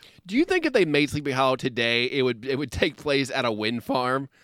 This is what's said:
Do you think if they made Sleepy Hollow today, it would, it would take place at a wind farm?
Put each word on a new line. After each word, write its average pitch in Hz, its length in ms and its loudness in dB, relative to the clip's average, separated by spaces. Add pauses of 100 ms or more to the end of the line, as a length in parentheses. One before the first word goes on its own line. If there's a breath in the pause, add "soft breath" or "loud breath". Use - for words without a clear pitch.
(280 soft breath)
Do 196 80 -4
you 311 100 4
think 359 200 0
if 269 80 -2
they 202 120 4
made 147 240 2
Sleepy 143 220 -4
Hollow 131 240 2
today, 120 500 0
it 135 160 -2
would, 120 240 0
it 135 120 -2
would 143 140 -6
take - 260 0
place 139 340 -2
at 127 140 -2
a 117 60 0
wind 107 320 -2
farm? 135 460 -2 (140 soft breath)